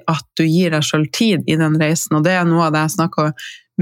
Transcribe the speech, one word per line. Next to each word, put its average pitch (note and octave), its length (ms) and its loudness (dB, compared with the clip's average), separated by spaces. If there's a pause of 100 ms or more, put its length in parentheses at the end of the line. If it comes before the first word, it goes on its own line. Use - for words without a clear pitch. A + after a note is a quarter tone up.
at D#3+ 160 -4 (140)
du D#3+ 60 2
gir E3 280 2
deg D3+ 140 0
selv D#3 280 -2
tid F#3+ 340 0
i D#3 100 0
den D#3 220 2
reisen, D#3 360 0
og D3+ 80 2
det F#3 120 2
er F3 120 0
noe E3 180 2
av D3+ 80 0
det D#3 120 0
jeg D3+ 100 -6
snakker D#3 520 -4 (320)